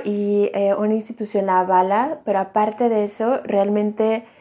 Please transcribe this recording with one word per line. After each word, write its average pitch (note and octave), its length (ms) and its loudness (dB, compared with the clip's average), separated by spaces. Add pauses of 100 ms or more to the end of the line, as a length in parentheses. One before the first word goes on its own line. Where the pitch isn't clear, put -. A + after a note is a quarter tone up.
y, G3+ 500 0
eh, G3 200 0
una G#3+ 200 0
institución G#3+ 520 -4
la F#3 120 4
avala, F#3+ 640 2
pero G3+ 140 0
aparte G#3+ 500 0
de G#3+ 160 0
eso, A3+ 380 -2
realmente G#3 840 0 (160)